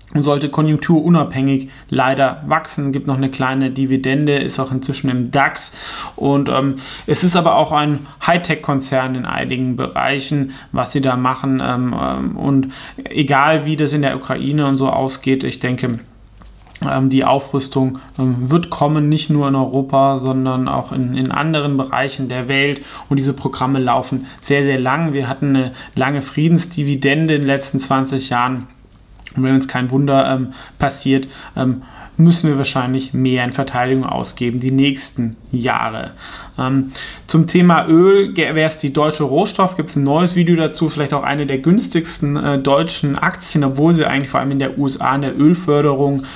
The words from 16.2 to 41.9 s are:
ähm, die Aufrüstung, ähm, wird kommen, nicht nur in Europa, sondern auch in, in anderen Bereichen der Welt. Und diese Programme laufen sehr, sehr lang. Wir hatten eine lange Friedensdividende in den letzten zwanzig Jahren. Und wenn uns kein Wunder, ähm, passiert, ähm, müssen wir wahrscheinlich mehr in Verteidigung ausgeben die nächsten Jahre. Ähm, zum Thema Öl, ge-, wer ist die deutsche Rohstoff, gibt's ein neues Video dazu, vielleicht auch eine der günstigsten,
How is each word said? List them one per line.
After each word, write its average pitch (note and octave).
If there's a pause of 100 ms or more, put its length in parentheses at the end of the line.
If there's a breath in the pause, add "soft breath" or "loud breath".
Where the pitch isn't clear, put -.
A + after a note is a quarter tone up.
ähm, C3+
die C3
Aufrüstung, C3+ (200 loud breath)
ähm, B2+
wird E3+
kommen, D3
nicht D3+
nur D3
in C3+
Europa, C3+
sondern C3
auch C3
in, C3
in C3
anderen D3
Bereichen C3+
der B2
Welt. C#3 (240 loud breath)
Und C#3+
diese C3+
Programme C3
laufen B2 (140)
sehr, C#3+
sehr C#3
lang. C#3+
Wir C3+
hatten C3+
eine B2+ (240 loud breath)
lange C3+
Friedensdividende D3+
in D3
den C#3
letzten C#3
zwanzig C3
Jahren. B2 (680)
Und C3
wenn C3
uns C3+
kein B2+
Wunder, C3+
ähm, C3 (280 loud breath)
passiert, C3+ (280 loud breath)
ähm, B2+ (360 loud breath)
müssen E3+
wir C#3+
wahrscheinlich C3
mehr B2+
in B2
Verteidigung C3
ausgeben B2
die C3
nächsten C3+ (160)
Jahre. A#2 (480 loud breath)
Ähm, C3+ (340 loud breath)
zum E3
Thema F3
Öl, G3
ge-, D3+
wer D#3+
ist D#3
die C3+
deutsche D3+
Rohstoff, F#3
gibt's D#3
ein C#3+
neues E3
Video F3
dazu, D#3
vielleicht D3
auch C#3
eine C#3+
der C3+
günstigsten, E3